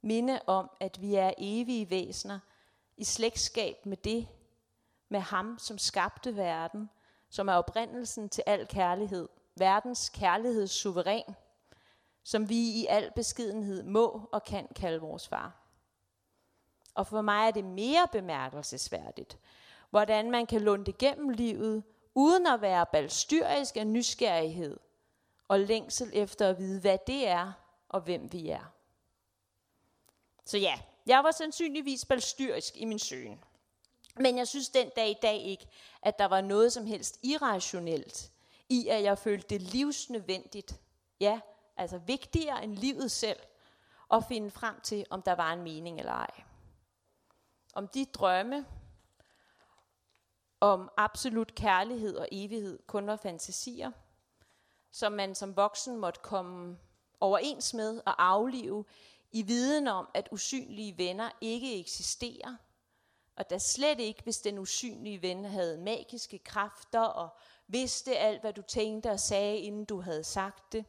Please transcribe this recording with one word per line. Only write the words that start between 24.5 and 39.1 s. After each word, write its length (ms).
og 120
længsel 520
efter 380
at 80
vide, 220
hvad 260
det 220
er, 240
og 120
hvem 320
vi 160
er. 240
Så 140
ja, 220
jeg 180
var 60
sandsynligvis 760
balstyrisk 720
i 80
min 140
søgen. 460
Men 220
jeg 100
synes 200
den 280
dag 140
i 120
dag 140
ikke, 320
at 160
der 60
var 160
noget 320
som 140
helst 360
irrationelt 1120
i, 200
at 140
jeg 160